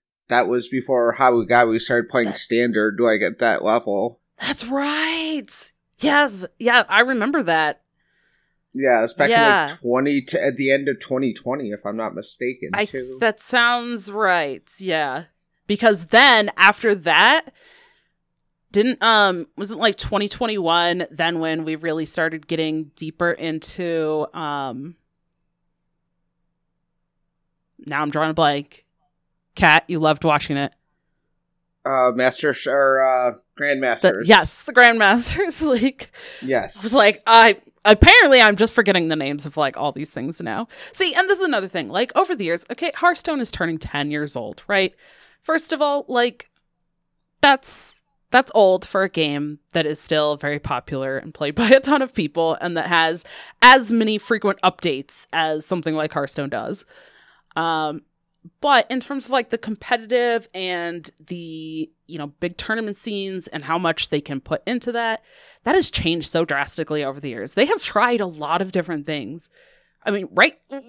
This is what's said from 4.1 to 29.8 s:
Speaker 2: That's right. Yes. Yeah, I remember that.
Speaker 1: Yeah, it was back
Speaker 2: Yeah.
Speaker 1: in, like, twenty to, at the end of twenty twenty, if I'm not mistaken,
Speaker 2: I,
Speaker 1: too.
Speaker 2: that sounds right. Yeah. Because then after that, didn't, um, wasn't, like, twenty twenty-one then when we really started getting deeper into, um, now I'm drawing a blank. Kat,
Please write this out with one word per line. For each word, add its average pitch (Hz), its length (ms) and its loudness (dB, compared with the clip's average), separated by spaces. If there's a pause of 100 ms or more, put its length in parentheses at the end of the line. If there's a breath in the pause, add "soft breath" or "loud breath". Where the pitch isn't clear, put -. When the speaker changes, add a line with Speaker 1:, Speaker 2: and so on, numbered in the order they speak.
Speaker 2:
That's - 280 -6
right. 302 1080 -6 (260)
Yes. 285 460 0 (160)
Yeah, 240 280 2
I 202 120 4
remember 254 420 0
that. 160 380 0 (920)
Speaker 1:
Yeah, 127 260 2
it 110 40 2
was 117 120 -4
back 147 160 2
Speaker 2:
Yeah. 220 340 4
Speaker 1:
in, 139 60 -6
like, 170 100 -16
twenty 135 420 0
to, - 220 -4
at 131 120 0
the 135 140 0
end 139 180 0
of 139 120 -4
twenty 131 320 -4
twenty, 123 380 -8
if 104 160 -10
I'm 104 100 -8
not 110 180 -6
mistaken, - 600 -10
Speaker 2:
I, 202 100 -2
Speaker 1:
too. 131 360 -10
Speaker 2:
that 220 200 0
sounds 240 720 -2
right. 180 500 -2 (160)
Yeah. 156 460 -4 (420)
Because 208 400 2
then 226 500 6
after 202 380 6
that, 185 580 4 (1200 soft breath)
didn't, 233 300 0
um, 202 440 4 (100)
wasn't, 196 240 -8
like, 214 160 2
twenty 202 320 -4
twenty-one 175 800 -2
then 165 280 -4
when 160 260 -4
we 160 120 -6
really 160 280 -4
started 160 420 -4
getting 156 500 -4
deeper 160 340 -4
into, 160 960 -4 (100)
um, 143 600 -8 (3000)
now 147 160 -4
I'm 147 80 -4
drawing 156 200 0
a 156 40 -6
blank. 147 500 -2 (680)
Kat, 165 340 4